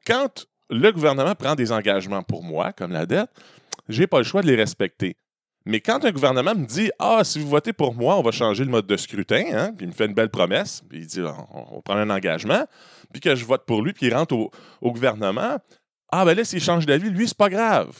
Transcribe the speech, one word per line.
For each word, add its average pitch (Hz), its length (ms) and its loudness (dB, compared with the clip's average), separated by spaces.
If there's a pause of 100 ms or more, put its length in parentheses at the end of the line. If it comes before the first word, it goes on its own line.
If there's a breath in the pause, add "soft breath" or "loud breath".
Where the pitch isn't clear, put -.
quand 254 420 -2 (220)
le 135 220 4
gouvernement 151 460 2
prend 143 180 -2
des 120 160 -2
engagements 98 540 -2
pour 98 180 -6
moi, 85 300 -4
comme 87 180 -8
la 85 160 -4
dette, 170 240 -2 (580 loud breath)
j'ai 113 200 0
pas 151 100 2
le 120 60 4
choix 196 180 0
de 175 60 2
les 127 80 4
respecter. 98 600 -2 (480)
Mais 107 140 -2
quand 285 260 0
un 240 60 2
gouvernement 139 460 2
me 147 100 -2
dit, « 180 320 -2
Ah, 226 240 4
si - 160 -4
vous 147 100 -6
votez 147 240 2
pour 127 220 0
moi, 131 240 2
on 160 40 4
va 117 100 2
changer 113 320 0
le 131 60 -2
mode 107 180 2
de 101 80 2
scrutin, » - 560 -2
hein, 170 240 -2
puis 90 100 -10
il 90 40 -8
me - 40 -12
fait 110 120 0
une 104 80 -6
belle 113 140 0
promesse, 98 600 -2
puis 76 100 -16
il 82 80 -14
dit, « 95 140 -8 (340)
On, 58 220 -16
on - 60 -16
prend 98 120 -4
un 107 160 0
engagement », 98 560 0 (460 loud breath)
puis 139 80 -14
que 143 160 2
je 117 80 -6
vote 127 200 0
pour 113 160 0
lui, 107 120 0
puis 131 140 -2
il 117 80 2
rentre 147 200 0
au, 110 160 -2 (300 loud breath)
au 120 100 0
gouvernement, 117 680 -2 (520 soft breath)
ah, 185 140 2
ben 165 100 6
là, 220 100 0
s'il 185 160 -4
change 170 240 0
d'avis, 156 260 2
lui, 196 180 0
c'est - 80 -8
pas 202 120 4
grave. 190 520 0